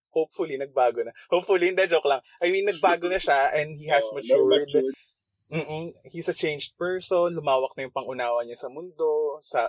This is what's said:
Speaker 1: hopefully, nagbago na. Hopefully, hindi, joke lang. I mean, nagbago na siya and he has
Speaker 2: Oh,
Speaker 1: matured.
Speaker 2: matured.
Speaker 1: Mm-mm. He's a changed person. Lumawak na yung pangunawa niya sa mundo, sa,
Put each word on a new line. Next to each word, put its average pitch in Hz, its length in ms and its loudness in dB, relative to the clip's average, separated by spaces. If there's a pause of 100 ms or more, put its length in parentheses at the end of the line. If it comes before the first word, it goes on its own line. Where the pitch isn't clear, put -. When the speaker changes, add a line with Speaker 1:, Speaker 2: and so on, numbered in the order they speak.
(120)
Speaker 1:
hopefully, 160 440 -2
nagbago 131 480 0
na. 113 80 -8 (160)
Hopefully, 180 440 2
hindi, 185 160 2
joke 165 200 2
lang. 139 120 2 (200)
I 175 120 2
mean, 196 160 0
nagbago 175 400 2
na 185 120 -2
siya 139 320 2
and 151 240 -2
he 147 120 -14
has 147 160 4
Speaker 2:
Oh, - 120 -6
Speaker 1:
matured. 139 480 4
Speaker 2:
matured. 135 320 0 (560)
Speaker 1:
Mm-mm. 156 400 -6 (160)
He's 170 240 -6
a 165 60 -8
changed 151 420 -6
person. 175 560 0
Lumawak 135 400 0
na 135 80 -8
yung 131 80 -10
pangunawa 123 560 -2
niya 120 80 -10
sa 127 160 -10
mundo, 151 720 -2
sa, 120 260 0